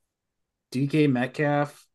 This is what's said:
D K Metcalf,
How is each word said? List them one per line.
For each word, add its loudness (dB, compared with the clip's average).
D -2
K 4
Metcalf, -2